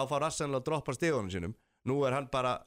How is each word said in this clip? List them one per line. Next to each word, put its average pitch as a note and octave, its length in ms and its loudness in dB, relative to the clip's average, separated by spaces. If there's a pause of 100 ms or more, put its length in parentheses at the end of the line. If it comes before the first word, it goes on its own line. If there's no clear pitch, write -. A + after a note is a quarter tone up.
fár C#3+ 200 0
Arsenal C#3 340 -2
að - 80 -6
droppa C#3+ 260 -2
stigunum B2 380 2
sínum. F#2 220 -4 (300)
Nú C3+ 200 2
er B2+ 100 2
hann C#3 160 -4
bara B2+ 240 2 (120)